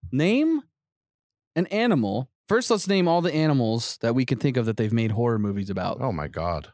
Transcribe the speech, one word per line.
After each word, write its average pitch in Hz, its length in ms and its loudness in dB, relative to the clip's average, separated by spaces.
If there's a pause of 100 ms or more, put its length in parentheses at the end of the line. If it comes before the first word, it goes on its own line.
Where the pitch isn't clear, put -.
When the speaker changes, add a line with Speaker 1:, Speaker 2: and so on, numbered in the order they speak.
(120)
Speaker 1:
Name 262 500 2 (920)
an 175 120 0
animal. 131 640 0 (180)
First, 240 220 0
let's 214 180 0
name 190 200 2
all 170 140 2
the 170 120 0
animals 131 680 2
that 117 140 0
we 131 100 2
can 123 120 -2
think 135 200 0
of 117 80 0
that 110 120 -2
they've 110 160 0
made 113 180 2
horror 113 280 0
movies 101 300 -2
about. 95 300 -4
Speaker 2:
Oh 123 120 -4
my 76 160 -6
God. 82 460 -6